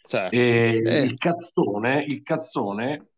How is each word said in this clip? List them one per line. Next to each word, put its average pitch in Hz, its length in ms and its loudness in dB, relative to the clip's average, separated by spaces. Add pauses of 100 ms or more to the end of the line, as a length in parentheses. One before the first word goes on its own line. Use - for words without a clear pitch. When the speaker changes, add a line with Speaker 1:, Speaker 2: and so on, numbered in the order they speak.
Speaker 1:
Certo. 98 320 -4
Speaker 2:
E 117 500 4
Speaker 1:
Eh. 123 200 4
Speaker 2:
il 120 120 -2
cazzone, 131 880 -2
il 139 200 -6
cazzone 135 960 -4